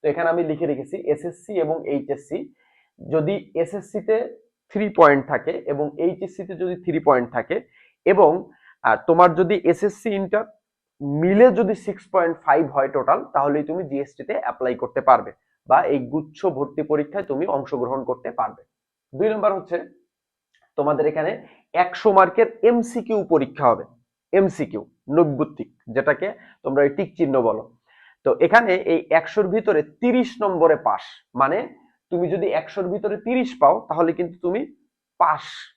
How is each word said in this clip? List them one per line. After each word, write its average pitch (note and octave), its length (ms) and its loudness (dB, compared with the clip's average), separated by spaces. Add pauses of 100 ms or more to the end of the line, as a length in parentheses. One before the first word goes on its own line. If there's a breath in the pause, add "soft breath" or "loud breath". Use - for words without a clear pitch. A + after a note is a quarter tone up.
তো D3+ 60 -2
এখানে E3 220 0
আমি E3+ 140 0
লিখে D#3 220 -2
রেখেছি C#3 320 -4
এসএসসি D3+ 560 -6
এবং D#3+ 340 -2
এইচএসসি। C#3 640 -6 (560)
যদি D#3+ 460 -2
এসএসসি F#3 460 -6
তে A3 340 -2 (340)
থ্রি G#3 200 -2
পয়েন্ট C#3+ 380 4
থাকে D3 240 -4
এবং C#3+ 460 -6
এইচএসসি F3+ 500 -6
তে F#3+ 80 -12
যদি F3+ 200 -6
থ্রি F3+ 240 -4
পয়েন্ট B2+ 320 2
থাকে B2 300 -4 (440 soft breath)
এবং, F3+ 460 4 (320 soft breath)
আহ, A2+ 120 4 (120)
তোমার E3+ 280 6
যদি F3+ 280 0
এসএসসি G3+ 460 0
ইন্টার G3+ 360 -2 (560)
মিলে F3+ 500 4
যদি G3 240 0
সিক্স - 360 -12
পয়েন্ট E3+ 340 2
ফাইভ D3 260 2
হয় - 160 0
টোটাল, C#3+ 460 0
তাহলেই C#3+ 300 0
তুমি E3 200 -6
জিএসটি C#3 400 -8
তে G#3 100 -8
অ্যাপ্লাই B2 420 -4
করতে B2+ 260 -6
পারবে A2+ 300 4 (360)
বা D3 160 4
এই C#3+ 160 0
গুচ্ছ D3+ 460 -8
ভর্তি C#3+ 360 -4
পরীক্ষায় D3+ 420 -4
তুমি C#3+ 220 -4
অংশগ্রহণ C3+ 580 -4
করতে B2 280 -8
পারবে। A2+ 320 -6 (520)
দুই G3 140 0
নম্বর G#3 240 0
হচ্ছে F3 320 -6 (880)
তোমাদের D3 300 0
এখানে D#3 380 -4 (300 loud breath)
একশো F3+ 380 0
মার্কের F#3+ 520 4
এমসিকিউ A#3 600 0
পরীক্ষা C#3 460 2
হবে, F#2+ 140 0 (500)
এমসিকিউ E3+ 520 0 (240)
নৈর্ব্যক্তিক, D3 640 0 (140)
যেটাকে C#3+ 460 -2 (300 soft breath)
তোমরা C#3 200 2
এই C#3+ 60 4
টিক F3+ 280 -6
চিহ্ন C3+ 240 0
বলো। - 360 -2 (460 soft breath)
তো C3+ 180 2
এখানে G3+ 320 6
এই E3 360 0
একশোর E3 380 0
ভিতরে F#3+ 360 0
তিরিশ B3 580 -2
নম্বরে E3 340 4
পাস, G#2 260 -2 (340)
মানে C#3+ 320 0 (420 soft breath)
তুমি F3 200 -2
যদি E3+ 180 -2
একশোর F3+ 420 -4
ভিতরে G#3 280 -4
তিরিশ B3 420 -4
পাও, D#3+ 300 4
তাহলে E3+ 240 0
কিন্তু E3+ 280 -6
তুমি G3 340 -6 (420)
পাস D#3 260 0 (340)